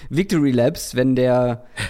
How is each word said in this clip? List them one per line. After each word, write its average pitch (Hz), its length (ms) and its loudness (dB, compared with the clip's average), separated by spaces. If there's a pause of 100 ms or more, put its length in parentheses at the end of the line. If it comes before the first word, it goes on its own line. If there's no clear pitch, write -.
(100)
Victory 156 420 0
Laps, 123 420 0
wenn 127 220 2
der, 123 480 0 (260)